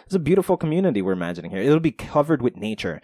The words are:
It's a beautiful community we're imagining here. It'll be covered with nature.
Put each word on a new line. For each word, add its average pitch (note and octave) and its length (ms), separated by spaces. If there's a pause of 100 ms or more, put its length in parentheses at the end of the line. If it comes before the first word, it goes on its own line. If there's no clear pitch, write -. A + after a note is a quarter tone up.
It's - 80
a G3 40
beautiful F3+ 380
community D#3 460
we're F#2+ 100
imagining F2 380
here. F#2+ 120
It'll D3+ 180
be D#3+ 120
covered D3 500
with A#2+ 140
nature. G2 480